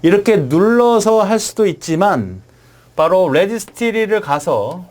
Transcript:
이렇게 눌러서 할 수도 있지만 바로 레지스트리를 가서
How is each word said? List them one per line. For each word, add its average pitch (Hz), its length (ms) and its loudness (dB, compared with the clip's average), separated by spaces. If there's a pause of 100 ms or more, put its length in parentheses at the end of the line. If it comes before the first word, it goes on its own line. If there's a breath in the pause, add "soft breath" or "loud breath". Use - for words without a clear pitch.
이렇게 202 360 2
눌러서 220 840 2
할 208 160 0
수도 214 280 -2
있지만 156 760 -2 (540 soft breath)
바로 170 340 2
레지스트리를 214 920 -2
가서 147 680 -4